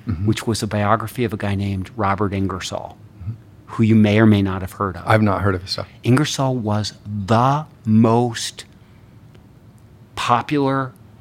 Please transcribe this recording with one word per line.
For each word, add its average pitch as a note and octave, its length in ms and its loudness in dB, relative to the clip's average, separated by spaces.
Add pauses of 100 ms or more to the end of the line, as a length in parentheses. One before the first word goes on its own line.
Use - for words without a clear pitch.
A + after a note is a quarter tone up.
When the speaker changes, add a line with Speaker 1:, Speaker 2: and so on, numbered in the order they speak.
Speaker 1:
Mm-hmm. F2+ 180 -4
Speaker 2:
which G#2+ 220 -2
was A2+ 160 -2
a A2+ 40 -4
biography G#2+ 580 -2
of G2+ 80 -4
a - 40 -6
guy G2+ 160 -4
named G2 440 -4
Robert G2 340 0
Ingersoll, F#2+ 640 -6 (240)
Speaker 1:
Mm-hmm. G2 140 -8 (320)
Speaker 2:
who - 180 -2
you A2 100 4
may G#2+ 280 6
or A2+ 40 8
may G#2+ 160 6
not F#2+ 200 -4
have F#2 100 -10
heard G2 240 -4
of. F2 100 -14
Speaker 1:
I've A2 160 4
not G2 200 2
heard G2 120 2
of F#2 100 -4
this - 80 -10
stuff. - 180 -8 (160)
Speaker 2:
Ingersoll C3+ 500 0
was G#2 380 -4 (120)
the A#2 600 0 (180)
most A2+ 800 2 (1500)
popular C3+ 800 -2 (280)